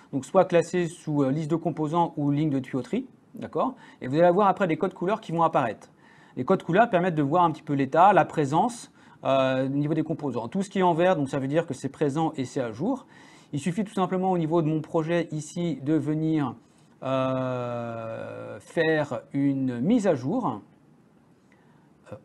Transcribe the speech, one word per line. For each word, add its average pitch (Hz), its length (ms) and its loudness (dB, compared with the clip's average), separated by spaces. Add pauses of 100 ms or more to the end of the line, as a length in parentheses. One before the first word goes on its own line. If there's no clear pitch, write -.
(140)
donc 131 120 -4
soit - 200 4
classés 170 420 0
sous, 151 360 -2
euh, 131 80 2
liste 151 200 -2
de 170 60 0
composants 156 580 0
ou 143 160 0
ligne 147 180 2
de 135 100 0
tuyauterie, 135 480 -6 (280)
d'accord ? 196 400 -4 (260)
Et 123 60 -8
vous 131 80 -2
allez 170 100 6
avoir 180 220 6
après 185 200 2
des 156 100 0
codes 185 160 -2
couleurs 208 280 -2
qui - 100 -12
vont 165 120 2
apparaître. 143 460 0 (460)
Les 131 100 -6
codes 190 180 2
couleurs 214 260 4
permettent 175 260 2
de 151 80 0
voir 165 200 2
un 170 80 4
petit - 120 -10
peu 147 100 -4
l'état, 151 400 6
la 156 120 6
présence, 160 640 -2 (320)
euh, 131 420 2
au 135 40 -4
niveau 147 240 0
des 156 100 -2
composants. 131 460 -6
Tout 196 120 -2
ce 190 80 -4
qui 196 100 -4
est 185 40 4
en 175 100 4
vert, 180 220 4
donc 143 140 -2
ça 147 100 -2
veut 135 80 -4
dire 160 180 0
que 135 80 -6
c'est 131 160 -8
présent 151 460 -2
et 135 100 -4
c'est 131 160 -6
à 117 100 -4
jour. 175 340 -4 (480)
Il 147 60 -4
suffit 185 240 -2
tout 190 100 -10
simplement 185 380 0
au 180 60 2
niveau 165 240 0
de 151 60 0
mon 156 140 0
projet 165 500 -2
ici 156 500 -6
de 139 120 -2
venir, 156 600 0 (480)
euh, 117 1600 -4
faire 156 640 0 (100)
une 135 480 0
mise 196 260 4
à 175 100 4
jour, 180 460 -4 (1500)
euh, 104 140 -14